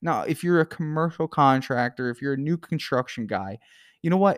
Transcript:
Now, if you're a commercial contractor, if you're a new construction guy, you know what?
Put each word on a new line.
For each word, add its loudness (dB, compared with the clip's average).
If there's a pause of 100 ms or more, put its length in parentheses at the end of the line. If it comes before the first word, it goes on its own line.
Now, -2
if -4
you're 4
a 4
commercial -4
contractor, 2
if -8
you're -2
a -4
new -2
construction -4
guy, -6 (420)
you 0
know 4
what? 4